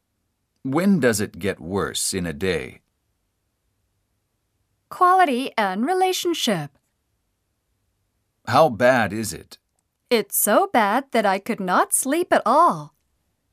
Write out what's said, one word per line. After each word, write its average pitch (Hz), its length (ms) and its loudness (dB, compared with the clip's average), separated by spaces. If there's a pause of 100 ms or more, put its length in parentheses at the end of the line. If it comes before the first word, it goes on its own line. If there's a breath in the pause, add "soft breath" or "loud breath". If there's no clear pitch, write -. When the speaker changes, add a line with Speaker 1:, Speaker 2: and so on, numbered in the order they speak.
(640)
Speaker 1:
"When 170 360 0
does 117 220 2
it 92 180 -8
get 92 220 -4
worse 82 520 -4
in 92 120 -4
a 82 80 -6
day?" 76 480 -4 (2000)
Speaker 2:
Quality 359 680 2
and 202 300 -2
relationship. 349 920 -2 (1700)
Speaker 1:
"How 127 200 4
bad 120 460 2
is 107 180 -6
it?" - 260 -16 (520)
Speaker 2:
It's 220 260 -2
so 269 320 2
bad 240 440 0
that 226 140 0
I 196 140 0
could 202 220 -8
not 202 320 0
sleep 330 400 -2
at 240 120 2
all. 233 480 2 (600)